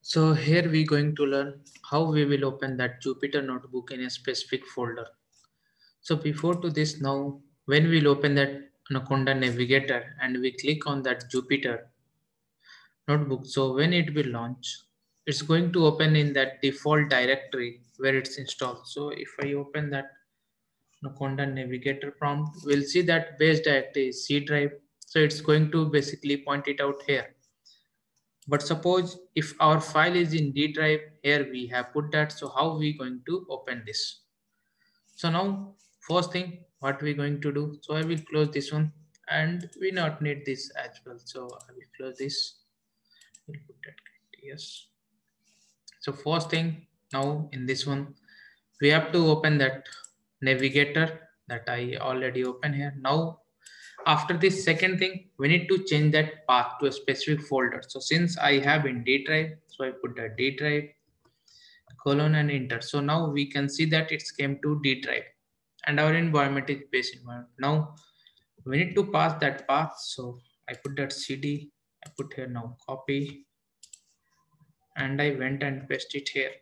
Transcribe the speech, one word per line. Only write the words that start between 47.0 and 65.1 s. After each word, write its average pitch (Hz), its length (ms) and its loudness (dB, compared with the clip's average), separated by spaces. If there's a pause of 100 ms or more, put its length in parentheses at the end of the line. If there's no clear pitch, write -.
now 143 400 -2
in 127 120 -6
this 131 220 -2
one, 139 260 -4 (680)
we 143 80 8
have 160 240 4
to 170 160 6
open 151 300 4
that 131 260 0 (560)
navigator 143 800 2 (260)
that 120 220 -8
I 123 260 -4
already 127 480 -2
opened 139 320 -4
here. 139 240 -4
Now, 160 400 0 (680)
after 160 300 2
this 180 300 2
second 180 340 2
thing, 190 380 -4
we 139 100 2
need 170 220 4
to 190 160 4
change 151 260 4
that 156 340 0
path 123 360 2
to 143 60 2
a 131 40 2
specific 147 540 -4
folder. 127 420 0
So 131 140 -12
since 170 360 0
I 143 220 4
have 143 260 2
in 123 200 -2
D 139 180 2
drive, 156 280 0 (160)
so - 180 -8
I 131 60 -4
put 120 260 -8
the 113 200 -6
D 131 200 -2
drive, 147 320 -2 (1120)
colon 151 320 4
and 147 160 2
enter. 123 300 -4
So - 180 -4
now 151 300 0
we 143 200 -2
can 143 200 -2
see 160 160 -2
that 156 260 0
it's - 180 -6
came 139 320 -4
to 151 220 0
D 131 160 2
drive 127 240 -4 (640)